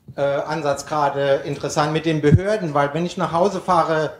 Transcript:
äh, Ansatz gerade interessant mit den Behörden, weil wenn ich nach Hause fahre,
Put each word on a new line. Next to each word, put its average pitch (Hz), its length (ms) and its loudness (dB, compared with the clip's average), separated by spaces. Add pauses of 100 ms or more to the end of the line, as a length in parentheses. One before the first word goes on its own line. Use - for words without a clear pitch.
(160)
äh, 143 40 -6
Ansatz 143 640 -2
gerade 143 640 0
interessant 147 480 -2
mit 156 100 -2
den 156 160 0
Behörden, 175 540 2
weil 143 180 2
wenn 165 140 -2
ich 170 100 -8
nach 165 160 -4
Hause 185 300 0
fahre, 156 580 2